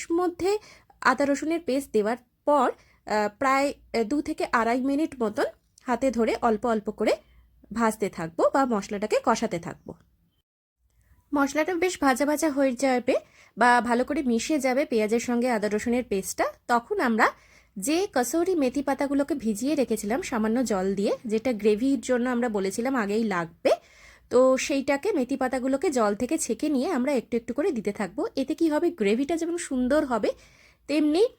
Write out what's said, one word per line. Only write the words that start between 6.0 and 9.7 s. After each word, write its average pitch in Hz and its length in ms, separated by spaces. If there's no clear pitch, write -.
ধরে 233 300
অল্প 220 240
অল্প 220 260
করে 226 220
ভাজতে 220 380
থাকবো 165 340
বা 285 120
মশলাটাকে 214 600
কষাতে 220 340
থাকবো। - 320